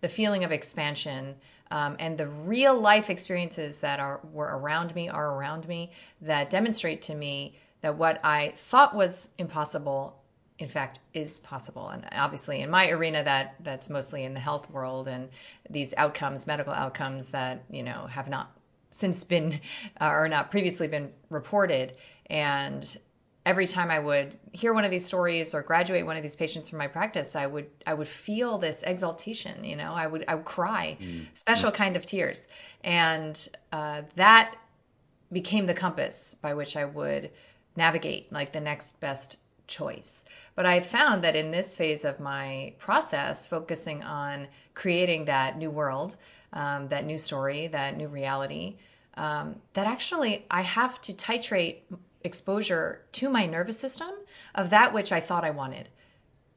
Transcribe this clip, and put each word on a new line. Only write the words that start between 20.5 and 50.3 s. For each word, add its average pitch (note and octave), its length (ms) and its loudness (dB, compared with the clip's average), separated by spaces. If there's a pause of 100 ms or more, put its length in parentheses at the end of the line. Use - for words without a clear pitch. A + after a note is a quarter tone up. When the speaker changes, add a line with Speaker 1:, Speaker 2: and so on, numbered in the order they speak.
Speaker 1:
previously F3 340 2
been D3 240 -4 (180)
reported. D#3 680 0 (340)
And C#3 640 -2 (480)
every F#3 220 4
time F3 240 0
I D#3+ 80 4
would C#3+ 400 0 (140)
hear A#3 200 2
one G#3+ 120 4
of G3 80 2
these F3+ 120 0
stories E3+ 480 0
or D3+ 100 -2
graduate F3 440 2
one D#3+ 100 -4
of D#3 60 -6
these D3 140 -6
patients D#3+ 320 -4
from D#3 100 -8
my D3 80 -2
practice, E3 480 -2
I C#3+ 120 0
would, D3 200 -6 (200)
I D#3+ 80 0
would D3+ 140 -2
feel A3 480 -2
this E3 300 -2
exaltation, F3+ 800 -4
you D#3 120 -6
know, D#3 180 -6
I E3 120 0
would, D#3 220 -4
I D#3+ 80 2
would D#3+ 80 -6
cry, F3+ 580 -2
Speaker 2:
Mm. E3+ 320 -8
Speaker 1:
special A3+ 380 2
Speaker 2:
Mm. - 20 -6
Speaker 1:
kind G3 220 2
of F3+ 100 -4
tears. - 400 -4 (380)
And, D#3+ 640 0 (240)
uh, D3+ 300 -4 (120)
that A3 400 10 (800)
became F#3 340 0
the F3 80 2
compass - 640 -2
by D3 140 -4
which D3 220 -4
I D3 80 -2
would C#3+ 460 -4 (460)
navigate, E3 560 2
like, C#3+ 200 -6
the D#3 80 -4
next D3 400 -6
best C#3 380 -6 (280)
choice. - 580 -8 (300)
But F3+ 120 2
I F3+ 140 8
found A3 440 4
that D#3+ 100 6
in D#3 160 0
this F3 240 -2
phase D#3 300 0
of C#3+ 160 -2
my C#3 580 -6
process, D3 680 0
focusing D#3+ 580 -4
on C#3+ 420 -6 (280)
creating F3 500 2
that C3+ 340 2
new D#3+ 120 -4
world, D3 460 -2 (360)
um, C#3+ 360 -4
that C#3+ 160 -2
new D#3 140 -4
story, C#3+ 480 -4
that C#3 300 -2
new D3+ 100 -6
reality, C#3+ 720 -4 (400)
um, D3+ 400 -4 (160)
that G3 140 0
actually B3 640 -2